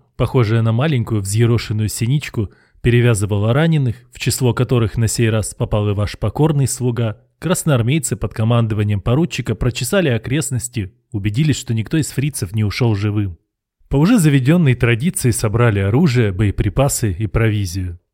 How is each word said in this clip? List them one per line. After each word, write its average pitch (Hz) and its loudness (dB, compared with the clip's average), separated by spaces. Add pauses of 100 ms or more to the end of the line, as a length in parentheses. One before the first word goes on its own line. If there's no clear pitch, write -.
(160)
похожая 113 2
на 113 2
маленькую 117 0
взъерошенную 107 0
синичку, 123 -2 (300)
перевязывала 110 2
раненых, 147 2 (160)
в - -16
число 120 0
которых 113 0
на 113 2
сей 113 0
раз 107 -2
попал 104 -2
и 101 0
ваш 101 -4
покорный 143 0
слуга, 117 -4 (140)
красноармейцы 147 0
под - -6
командованием 107 0
поручика 127 -2
прочесали 139 -2
окрестности, 120 -4 (160)
убедились, 110 0
что - -6
никто 110 -2
из - -2
фрицев 107 -4
не 107 0
ушел 107 0
живым. 101 -2 (520)
По 139 0
уже 190 4
заведенной 143 4
традиции 120 0
собрали 110 2
оружие, 117 2
боеприпасы 107 0
и 95 -4
провизию. 98 -2 (160)